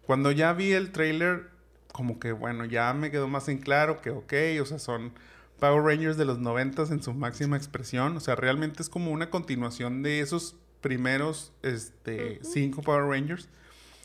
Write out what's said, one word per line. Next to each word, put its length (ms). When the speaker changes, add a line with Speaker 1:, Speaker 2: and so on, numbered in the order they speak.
Speaker 1:
Cuando 280
ya 240
vi 180
el 200
tráiler, 580
como 260
que, 140
bueno, 320
ya 300
me 160
quedó 160
más 220
en 100
claro 420
que, 100
ok, 220
o 20
sea, 140
son 340
Power 240
Rangers 340
de 80
los 140
noventas 520
en 120
su 100
máxima 440
expresión. 600
O 40
sea, 160
realmente 460
es 60
como 220
una 180
continuación 720
de 180
esos 360
primeros, 720
este, 760
Speaker 2:
Ujú. 120
Speaker 1:
cinco 300
Power 220
Rangers, 440